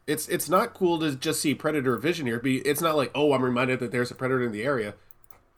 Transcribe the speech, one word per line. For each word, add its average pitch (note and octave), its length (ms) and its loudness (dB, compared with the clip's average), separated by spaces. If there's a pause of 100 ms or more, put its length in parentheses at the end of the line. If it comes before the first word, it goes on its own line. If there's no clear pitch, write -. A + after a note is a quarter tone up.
It's, D3+ 200 -2
it's F3 200 -2
not F#3 280 2
cool E3+ 240 2
to D3+ 160 -2
just D#3 260 -2
see C#3 140 2
predator C3+ 420 0
vision D3+ 300 -2
here. A#2 120 -2
Be, C3 200 0
it's C#3+ 220 0
not E3 140 2
like, C3+ 200 2
"Oh, D3 180 4
I'm B2+ 100 2
reminded B2+ 360 2
that A#2+ 120 -4
there's A#2+ 200 -2
a - 40 -16
predator B2+ 300 0
in A#2+ 60 -2
the G#2 120 -4
area. A#2 300 -2 (640)